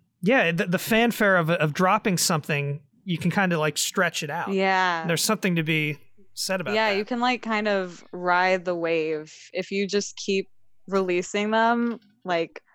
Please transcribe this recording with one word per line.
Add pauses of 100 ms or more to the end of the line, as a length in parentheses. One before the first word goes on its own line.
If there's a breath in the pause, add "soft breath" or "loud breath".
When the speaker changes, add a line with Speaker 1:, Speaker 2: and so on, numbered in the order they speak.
(220)
Speaker 1:
yeah,
the,
the
fanfare
of,
of
dropping
something, (240)
you
can
kinda,
like,
stretch
it
out.
Speaker 2:
Yeah.
Speaker 1:
There's
something
to
be (400)
said
about
Speaker 2:
Yeah,
Speaker 1:
that.
Speaker 2:
you
can,
like,
kind
of
ride
the
wave. (220)
If
you
just
keep (360)
releasing
them, (260)
like, (120)